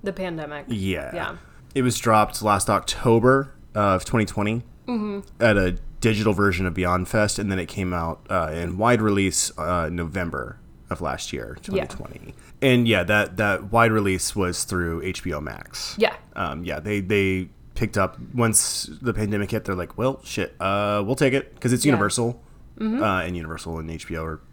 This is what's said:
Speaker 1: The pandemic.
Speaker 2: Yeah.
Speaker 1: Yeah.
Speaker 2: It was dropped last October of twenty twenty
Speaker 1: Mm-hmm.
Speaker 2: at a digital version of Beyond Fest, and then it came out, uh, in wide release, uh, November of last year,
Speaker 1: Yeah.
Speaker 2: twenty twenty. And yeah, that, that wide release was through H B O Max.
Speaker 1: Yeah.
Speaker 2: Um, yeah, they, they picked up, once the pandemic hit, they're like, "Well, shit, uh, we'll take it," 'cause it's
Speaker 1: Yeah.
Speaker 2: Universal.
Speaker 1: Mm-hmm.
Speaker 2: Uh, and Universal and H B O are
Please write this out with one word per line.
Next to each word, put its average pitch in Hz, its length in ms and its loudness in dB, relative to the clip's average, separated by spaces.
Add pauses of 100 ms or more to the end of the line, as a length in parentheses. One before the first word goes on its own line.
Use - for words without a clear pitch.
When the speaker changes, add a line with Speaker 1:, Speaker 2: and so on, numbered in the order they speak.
Speaker 1:
The 196 80 -2
pandemic. 160 560 -8
Speaker 2:
Yeah. 95 460 -2
Speaker 1:
Yeah. - 220 -6 (400)
Speaker 2:
It 135 80 2
was 123 160 2
dropped 107 420 4
last 104 280 2
October 123 840 4 (220)
of 98 280 2
twenty 110 220 2
twenty 110 380 -2 (240)
Speaker 1:
Mm-hmm. 214 320 -4 (200)
Speaker 2:
at 202 160 6
a 90 220 4 (240)
digital 107 320 2
version 95 320 2
of 87 80 -2
Beyond 90 340 0
Fest, 107 320 0
and 101 120 -2
then 92 80 0
it 85 80 -4
came 90 260 -4
out, 82 360 -4
uh, 85 220 0
in 87 260 -4
wide 113 240 4
release, 101 560 2
uh, 85 320 0
November 82 680 -6 (320)
of - 100 -6
last 71 320 -6
year, 58 260 -8 (120)
Speaker 1:
Yeah. 190 160 -2
Speaker 2:
twenty - 340 -12
twenty. - 140 -18 (280)
And 123 260 4
yeah, 98 160 4
that, 101 340 2
that 101 340 0
wide 117 200 6
release 98 440 0
was 90 280 0
through 85 400 -2
H 90 200 -6
B 87 80 -4
O 73 80 -4
Max. - 600 -10
Speaker 1:
Yeah. - 160 2 (200)
Speaker 2:
Um, 82 300 -6
yeah, 78 140 -6
they, 101 220 -2
they 95 480 0 (260)
picked 110 220 0
up, 92 200 0 (160)
once - 560 0 (120)
the 117 120 0
pandemic 101 380 0
hit, 110 140 -2
they're 95 100 -2
like, 87 220 -6
"Well, 131 260 -2
shit, - 360 -6
uh, 101 460 0
we'll 123 100 0
take 131 180 4
it," - 280 -4
'cause 120 100 2
it's 127 140 2
Speaker 1:
Yeah. 147 60 6
Speaker 2:
Universal. 117 500 0 (380)
Speaker 1:
Mm-hmm. 220 240 -2
Speaker 2:
Uh, - 180 2
and - 160 -4
Universal 80 420 -8
and 80 120 -8
H 80 160 -10
B 82 100 -6
O 80 80 -4
are 78 160 -8 (120)